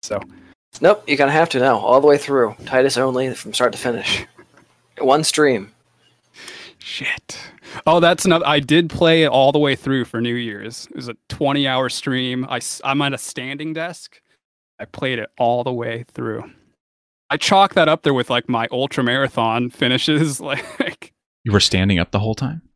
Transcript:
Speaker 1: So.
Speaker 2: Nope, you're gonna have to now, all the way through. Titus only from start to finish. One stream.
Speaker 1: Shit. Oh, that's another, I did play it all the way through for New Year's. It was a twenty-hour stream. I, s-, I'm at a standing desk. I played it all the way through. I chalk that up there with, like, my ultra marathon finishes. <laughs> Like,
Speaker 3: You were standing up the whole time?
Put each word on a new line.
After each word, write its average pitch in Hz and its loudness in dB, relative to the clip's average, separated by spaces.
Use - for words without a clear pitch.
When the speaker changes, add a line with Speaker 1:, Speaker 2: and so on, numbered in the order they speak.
Speaker 1:
So. 101 -6
Speaker 2:
Nope, 202 4
you're 143 -2
gonna 143 4
have 160 4
to 135 0
now, 123 4
all 120 4
the 143 4
way 143 6
through. 131 0
Titus 131 2
only 127 -2
from - -14
start 120 0
to - -12
finish. - -4
One 143 4
stream. 127 0
Speaker 1:
Shit. - -10
Oh, 170 4
that's 170 2
another, 170 2
I 147 2
did 156 2
play 165 4
it 151 2
all 135 4
the 147 2
way 143 2
through 131 -2
for 117 -6
New 120 -2
Year's. 110 -10
It - -18
was 123 -12
a 117 -14
twenty-hour 135 -2
stream. 127 -4
I, 127 -4
s-, - -8
I'm 139 0
at 139 0
a 127 -8
standing 143 -10
desk. 170 -12
I 107 -12
played 127 -6
it 107 -10
all 120 0
the 127 -4
way 117 -6
through. 113 -8
I 151 -2
chalk 196 4
that 165 6
up 156 2
there 143 2
with, 123 -2
like, 120 -2
my 117 -2
ultra 135 -2
marathon 123 0
finishes. 139 0
<laughs> 143 -10
Like, - -8
Speaker 3:
You 113 -2
were 101 6
standing 95 2
up 87 -2
the 101 -2
whole 110 -2
time? 147 -8